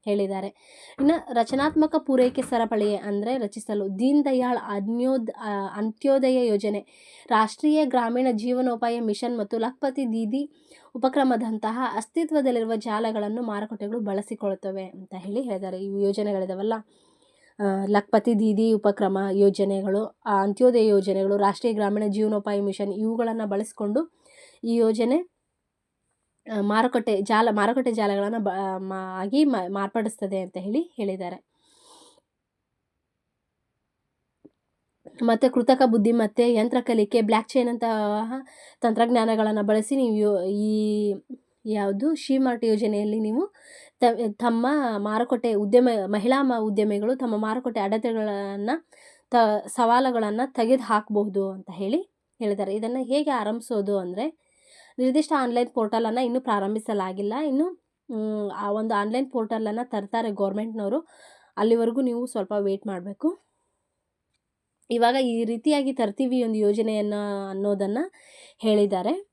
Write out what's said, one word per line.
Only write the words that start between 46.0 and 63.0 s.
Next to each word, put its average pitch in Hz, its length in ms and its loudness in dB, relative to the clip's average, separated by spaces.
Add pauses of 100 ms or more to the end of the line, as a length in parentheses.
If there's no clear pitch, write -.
ಮಹಿಳಾ 214 360 2
ಮ-, 247 180 0
ಉದ್ಯಮಿಗಳು 214 560 0
ತಮ್ಮ 240 200 -4
ಮಾರುಕಟ್ಟೆ 226 440 -4
ಅಡೆತಡೆಗಳನ್ನ 208 920 -2 (600)
ತ-, 240 100 6 (260)
ಸವಾಲುಗಳನ್ನ 233 760 2 (120)
ತೆಗೆದು 247 280 2
ಹಾಕಬಹುದು 208 680 0
ಅಂತ 190 220 -14
ಹೇಳಿ 202 280 -2 (400)
ಹೇಳಿದ್ದಾರೆ. 196 340 -2
ಇದನ್ನ 226 300 -4
ಹೇಗೆ 285 260 0
ಆರಂಭಿಸೋದು 220 680 -2
ಅಂದ್ರೆ, 185 280 -4 (720)
ನಿರ್ದಿಷ್ಟ 262 380 2
ಆನ್‌ಲೈನ್ 240 340 0
ಪೋರ್ಟಲನ್ನ 226 540 0
ಇನ್ನೂ 247 160 -2
ಪ್ರಾರಂಭಿಸಲಾಗಿಲ್ಲ. 202 960 -2 (120)
ಇನ್ನು, 285 200 0 (420)
ಮ್, 214 460 -4
ಆ 202 180 -6
ಒಂದು 220 220 -2
ಆನ್‌ಲೈನ್ 220 360 0
ಪೋರ್ಟಲನ್ನ 220 540 -4
ತರ್ತಾರೆ 226 460 -4
ಗವರ್ನಮೆಂಟ್‌ನವರು, 208 720 -2 (560)
ಅಲ್ಲಿವರೆಗೂ 233 460 2
ನೀವು 240 240 -2
ಸ್ವಲ್ಪ 208 260 -6 (100)
ವೇಟ್ 196 240 -2
ಮಾಡ್ಬೇಕು. 196 420 -6 (1600)